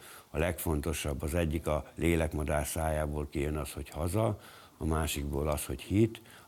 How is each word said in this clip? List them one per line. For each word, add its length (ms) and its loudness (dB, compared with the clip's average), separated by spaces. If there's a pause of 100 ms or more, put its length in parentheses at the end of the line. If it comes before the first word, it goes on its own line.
(300)
a 80 -6
legfontosabb, 840 0
az 120 -2
egyik 340 2
a 280 0
lélekmadár 680 2
szájából 640 0
kijön 280 -2
az, 140 -6
hogy 180 -10
haza, 500 0 (380)
a 80 -6
másikból 640 0
az, 180 0
hogy 160 -6
hit, 400 2 (260)